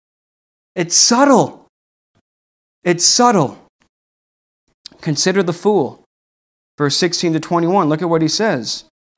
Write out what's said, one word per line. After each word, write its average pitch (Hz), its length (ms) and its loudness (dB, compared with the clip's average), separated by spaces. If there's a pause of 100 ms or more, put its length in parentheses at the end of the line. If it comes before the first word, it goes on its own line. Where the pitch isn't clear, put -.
(760)
It's 165 200 -4
subtle. 247 720 2 (1160)
It's 175 220 0
subtle. 208 520 2 (1400)
Consider 185 420 -2
the 170 120 -2
fool. 170 480 -2 (760)
Verse 143 200 -2
sixteen 170 360 -2
to 156 80 -2
twenty-one, 170 480 0
look 156 140 -2
at 170 80 -2
what 165 120 0
he 156 60 0
says. 151 560 -4 (340)